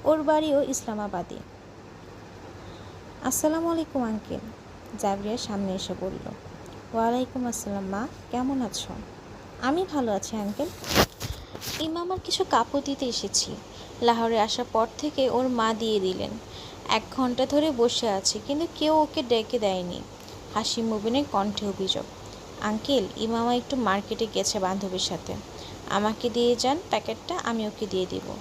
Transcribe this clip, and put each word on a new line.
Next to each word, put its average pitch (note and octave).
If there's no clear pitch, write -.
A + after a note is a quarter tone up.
ওর D#4
বাড়িও D4+
ইসলামাবাদে। G#3
"আসসালামু D#4
আলাইকুম D#4
আঙ্কেল," A3
জাবেরিয়া G3+
সামনে G3+
এসে F#3+
বলল। -
"ওয়ালাইকুম B3
আসসালাম G3+
মা, G3
কেমন B3+
আছো?" -
"আমি D#4
ভালো B3
আছি G3+
আঙ্কেল, G#3+
ইমামার F4
কিছু -
কাপড় C#4
দিতে C#4
এসেছি। -
লাহোরে A#3
আসার A3+
পর A3+
থেকে C#4+
ওর B3+
মা A3+
দিয়ে A3
দিলেন। F#3
এক G#3+
ঘন্টা B3+
ধরে D4
বসে A#3
আছি, G3
কিন্তু D4+
কেউ D4+
ওকে D4+
ডেকে A#3
দেয়নি।" F#3
হাসিম A3
মুবিনের G#3+
কণ্ঠে G3+
অভিযোগ। F#3+
"আঙ্কেল, A3
ইমামা A#3
একটু B3
মার্কেটে G#3
গেছে G3
বান্ধবীর F#3+
সাথে, -
আমাকে G#3+
দিয়ে A#3+
যান B3+
প্যাকেটটা, A3
আমি A3+
ওকে G#3+
দিয়ে F#3
দিব।" F#3+